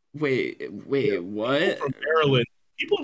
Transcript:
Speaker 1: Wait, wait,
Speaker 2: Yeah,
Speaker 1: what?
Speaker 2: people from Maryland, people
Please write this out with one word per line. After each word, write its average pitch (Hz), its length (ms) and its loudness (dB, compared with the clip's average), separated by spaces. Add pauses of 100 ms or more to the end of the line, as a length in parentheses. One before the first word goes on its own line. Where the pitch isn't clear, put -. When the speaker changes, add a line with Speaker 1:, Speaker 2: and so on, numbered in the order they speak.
(160)
Speaker 1:
Wait, 131 460 -2 (240)
wait, 113 280 2
Speaker 2:
Yeah, 92 60 0
Speaker 1:
what? 107 400 -2
Speaker 2:
people 185 180 2 (100)
from 131 60 -4 (100)
Maryland, 147 420 4 (320)
people - 260 0